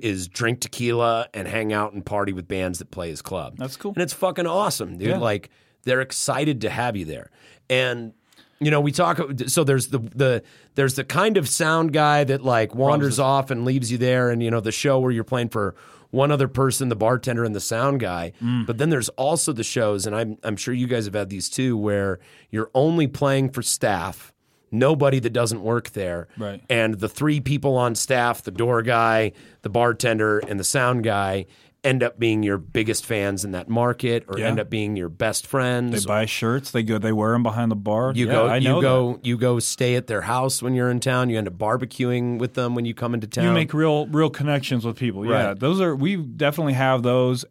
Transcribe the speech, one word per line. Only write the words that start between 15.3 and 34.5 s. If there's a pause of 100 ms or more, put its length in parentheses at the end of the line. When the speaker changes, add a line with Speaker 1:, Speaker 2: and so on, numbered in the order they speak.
Speaker 1:
for (360)
one
other
person,
the
bartender
and
the
sound
guy. (100)
Speaker 2:
Mm.
Speaker 1:
But
then
there's
also
the
shows,
and
I'm,
I'm
sure
you
guys
have
had
these
too,
where (280)
you're
only
playing
for
staff, (380)
nobody
that
doesn't
work
there. (100)
Speaker 2:
Right.
Speaker 1:
And
the
three
people
on
staff,
the
door
guy, (300)
the
bartender,
and
the
sound
guy, (380)
end
up
being
your
biggest
fans
in
that
market,
or
Speaker 2:
Yeah.
Speaker 1:
end